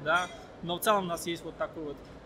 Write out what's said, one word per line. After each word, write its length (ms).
да, 240
но 140
в 60
целом 240
у 20
нас 200
есть 180
вот 120
такой 260
вот 140